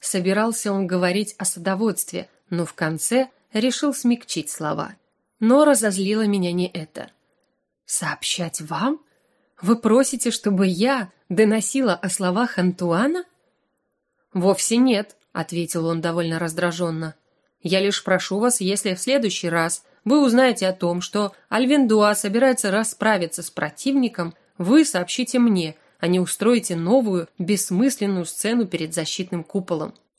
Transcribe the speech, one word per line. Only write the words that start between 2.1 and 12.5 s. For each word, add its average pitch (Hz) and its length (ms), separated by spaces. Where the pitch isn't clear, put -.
но 170 160
в - 80
конце 226 560
решил 254 400
смягчить 240 560
слова. 156 460
Но 254 260
разозлило 214 640
меня 190 260
не 180 160
это. - 420
«Сообщать - 680
вам? 165 400
Вы 190 140
просите, 233 560
чтобы 196 380
я 214 420
доносила 220 640
о 175 160
словах 190 480